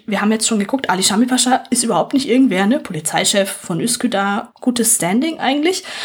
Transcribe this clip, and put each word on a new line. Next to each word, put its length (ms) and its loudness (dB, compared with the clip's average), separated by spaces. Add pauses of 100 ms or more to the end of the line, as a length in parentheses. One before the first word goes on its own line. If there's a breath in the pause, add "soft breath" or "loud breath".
wir 160 -2
haben 100 2
jetzt 160 0
schon 100 0
geguckt, 300 -2
Ali 140 0
Shami 240 2
Pascha 420 2
ist 160 0
überhaupt 300 0
nicht 140 0
irgendwer, 380 4
ne? 140 2
Polizeichef 720 -2
von 280 -6
Üsküdar, 720 -2 (100)
gutes 340 2
Standing 420 0
eigentlich. 460 0 (200 loud breath)